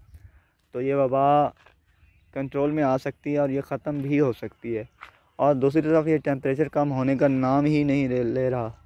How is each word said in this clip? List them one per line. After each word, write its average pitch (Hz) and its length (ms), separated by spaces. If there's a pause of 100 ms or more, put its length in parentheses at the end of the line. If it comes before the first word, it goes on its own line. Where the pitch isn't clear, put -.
(760)
तो 123 60
ये 135 160
वबा 139 520 (880)
control 139 380
में 156 100
आ 131 160
सकती 143 340
है 147 80
और 139 100
ये 135 120
ख़त्म 143 400
भी 143 160
हो 139 160
सकती - 400
है, 107 140 (500)
और 143 180
दूसरी 139 260
तरफ 156 260
ये 156 120
temperature 139 500
कम 147 200
होने 131 260
का 143 120
नाम 131 380
ही 151 180
नहीं 139 240
ले, 123 160
ले 127 260
रहा। 117 240 (120)